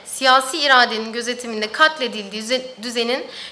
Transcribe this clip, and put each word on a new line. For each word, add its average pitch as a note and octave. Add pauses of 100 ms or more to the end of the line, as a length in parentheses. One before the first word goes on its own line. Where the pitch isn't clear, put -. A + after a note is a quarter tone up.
siyasi C4
iradenin A#3
gözetiminde A#3
katledildiği A3
düze-, B3
düzenin A#3+ (260)